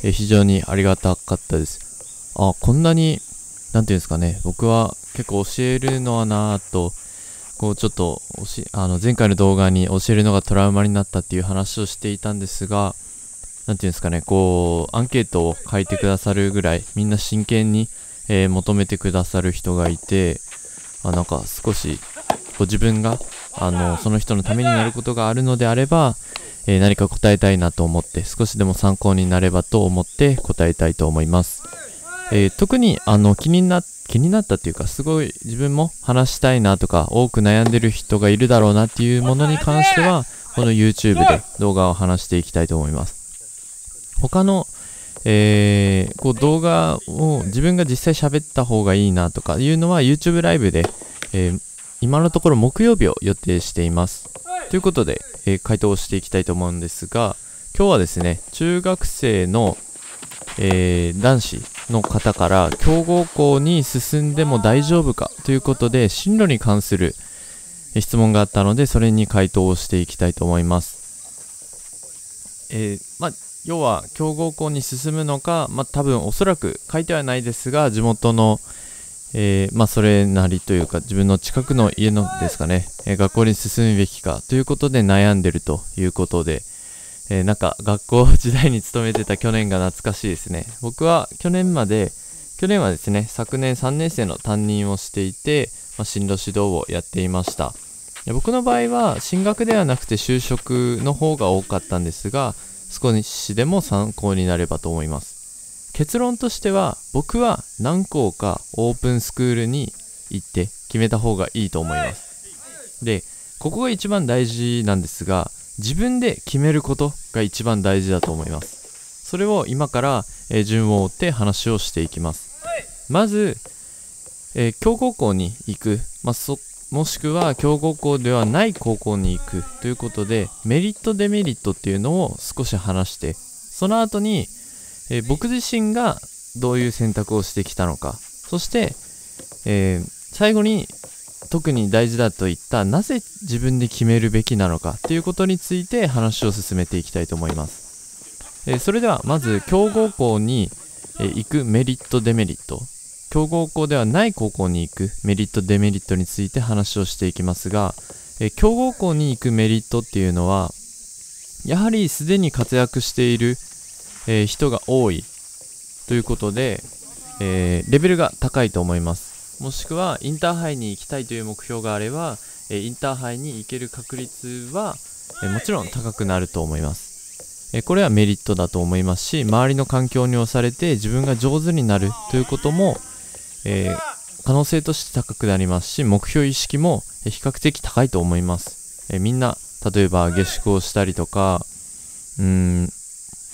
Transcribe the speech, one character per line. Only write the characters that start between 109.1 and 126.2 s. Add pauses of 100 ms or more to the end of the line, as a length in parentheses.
ス
ク
ー
ル
に (380)
行
っ
て (240)
決
め
た
方
が
い
い
と
思
い
ま
す。
で、 (380)
こ
こ
が
一
番
大
事
な
ん
で
す
が、 (260)
自
分
で
決
め
る
こ
と (180)
が
一
番
大
事
だ
と
思
い
ま
す。
そ
れ
を
今
か
ら、 (240)
え
ー、
順
を
追
っ
て
話
を
し
て
い
き
ま
す。 (580)
ま
ず、 (960)
え
ー、
強
豪
校
に (120)
行
く、 (220)